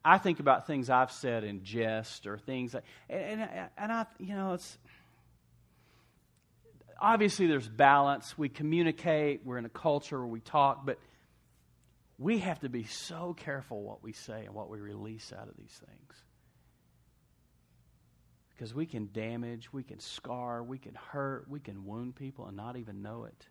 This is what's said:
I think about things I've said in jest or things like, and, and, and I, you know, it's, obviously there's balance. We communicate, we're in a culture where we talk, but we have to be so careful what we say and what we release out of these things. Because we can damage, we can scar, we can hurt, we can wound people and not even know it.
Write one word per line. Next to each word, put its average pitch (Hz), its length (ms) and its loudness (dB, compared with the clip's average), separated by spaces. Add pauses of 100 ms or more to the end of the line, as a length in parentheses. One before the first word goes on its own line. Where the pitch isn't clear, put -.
I 180 140 10
think 175 220 2
about 143 260 6
things 135 240 -2
I've 127 220 6
said 117 320 -2
in 101 200 -6
jest 110 640 -2
or 101 120 -6
things 127 360 -6
like, 120 100 -6 (240)
and, 214 320 -6
and, 185 360 -8
and 214 160 -4
I, 226 140 -2 (120)
you 190 160 -8
know, 190 200 -2
it's, - 240 -10 (2250)
obviously 208 460 6
there's 135 220 4
balance. 139 680 6
We 147 120 -2
communicate, 156 960 2
we're 123 140 -6
in 117 60 -6
a 113 60 -10
culture 143 480 0
where 123 80 -4
we 117 140 -8
talk, 135 440 4
but 135 140 -2 (1200)
we 202 220 2
have 180 220 -2
to 139 80 -6
be 120 160 -4
so 170 500 -8
careful 131 480 -8
what 104 200 -12
we 117 100 -12
say 110 320 -12
and 101 100 -16
what 107 160 -10
we 107 100 -12
release 104 520 -12
out - 160 -16
of - 80 -20
these - 300 -20
things. - 380 -20 (2250)
Because 113 240 -12
we 160 120 -4
can 107 260 -8
damage, 117 600 -8
we 135 120 -8
can - 160 -18
scar, 123 640 -8
we 131 140 -10
can 123 160 -18
hurt, 135 540 -8
we 143 120 -10
can 98 240 -14
wound 120 320 -10
people 135 300 -14
and 98 100 -14
not 117 200 -10
even 104 260 -10
know 110 220 -10
it. - 260 -20